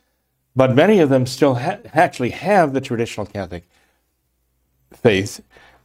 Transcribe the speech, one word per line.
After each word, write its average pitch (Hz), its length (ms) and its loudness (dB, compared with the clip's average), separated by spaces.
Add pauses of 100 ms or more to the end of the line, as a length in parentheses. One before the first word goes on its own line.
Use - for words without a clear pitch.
(540)
but 131 200 2
many 185 260 4
of 143 100 2
them 127 160 2
still 135 300 0
ha-, 135 220 -6 (140)
actually 135 380 0
have 165 420 0
the 135 80 -4
traditional 113 460 -6
Catholic 90 380 -12 (1300)
faith. 104 460 0 (440)